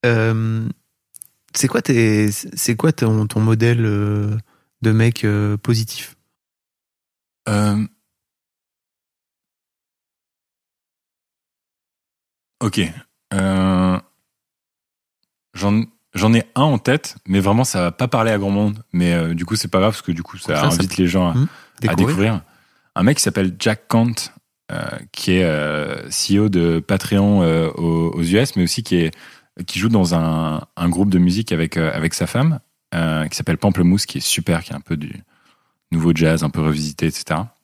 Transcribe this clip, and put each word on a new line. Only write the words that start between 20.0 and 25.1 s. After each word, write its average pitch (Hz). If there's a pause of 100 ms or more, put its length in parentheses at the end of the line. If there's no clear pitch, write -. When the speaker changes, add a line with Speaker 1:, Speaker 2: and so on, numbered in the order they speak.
Speaker 2:
que 87
du 82
coup, -
ça -
Speaker 1:
Contraire, 76
ça 85
Speaker 2:
invite 95
les 92
gens 90
à, 80
Speaker 1:
Hmm. 123
Speaker 2:
à -
Speaker 1:
Découvrir. 87
Speaker 2:
découvrir. 95 (560)
Un 92
mec 135
qui -
s'appelle 95
Jack -
Kant, 117 (580)
euh, - (240)